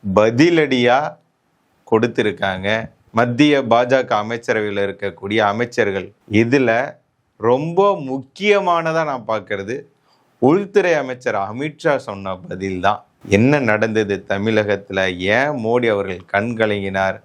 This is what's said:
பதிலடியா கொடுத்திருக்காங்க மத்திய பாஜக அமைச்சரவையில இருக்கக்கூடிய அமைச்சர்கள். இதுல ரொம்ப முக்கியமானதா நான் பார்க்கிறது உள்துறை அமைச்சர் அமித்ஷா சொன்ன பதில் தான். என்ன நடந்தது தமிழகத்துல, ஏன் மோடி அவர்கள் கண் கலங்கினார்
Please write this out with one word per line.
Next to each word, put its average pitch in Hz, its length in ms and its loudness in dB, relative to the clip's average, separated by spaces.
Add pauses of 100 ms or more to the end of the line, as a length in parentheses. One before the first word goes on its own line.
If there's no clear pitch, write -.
பதிலடியா 123 920 4 (920)
கொடுத்திருக்காங்க 104 760 -2 (500)
மத்திய 127 400 2 (140)
பாஜக 123 380 2 (120)
அமைச்சரவையில 107 640 -2
இருக்கக்கூடிய 98 540 -4 (100)
அமைச்சர்கள். 104 560 -2 (340)
இதுல 120 300 4 (720)
ரொம்ப 143 400 0 (280)
முக்கியமானதா 165 1000 0
நான் 120 180 -8
பார்க்கிறது 104 460 -4 (760)
உள்துறை 185 440 2 (100)
அமைச்சர் 123 400 -6
அமித்ஷா 143 520 -4 (120)
சொன்ன 98 280 -8 (120)
பதில் 92 400 -6
தான். 101 140 0 (360)
என்ன 139 240 4 (100)
நடந்தது 107 460 0 (140)
தமிழகத்துல, 101 760 -2 (320)
ஏன் 139 280 -2
மோடி 120 300 0
அவர்கள் 95 380 -6
கண் 104 180 0 (100)
கலங்கினார் 98 640 -2